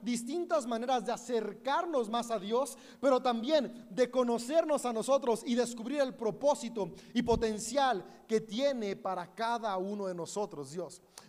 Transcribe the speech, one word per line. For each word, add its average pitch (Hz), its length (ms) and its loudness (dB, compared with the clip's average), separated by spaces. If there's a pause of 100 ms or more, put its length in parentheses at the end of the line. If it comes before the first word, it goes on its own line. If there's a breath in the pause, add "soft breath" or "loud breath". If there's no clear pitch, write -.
distintas 269 640 -2
maneras 233 400 0
de 240 60 -2
acercarnos 247 1000 -2
más 233 220 -2
a 220 80 -2
Dios, 233 380 -2 (240 loud breath)
pero 262 200 4
también 247 680 0
de 247 200 2
conocernos 254 760 2
a 240 80 0
nosotros 240 520 2
y 240 100 2
descubrir 240 440 -2
el 262 160 2
propósito 233 760 0 (220 loud breath)
y 240 100 4
potencial 226 840 2 (200 loud breath)
que 220 140 2
tiene 220 560 0
para 185 400 -6
cada 226 400 -2
uno 196 320 -4
de 180 80 -4
nosotros, 160 560 -6
Dios. 165 300 -10 (280 loud breath)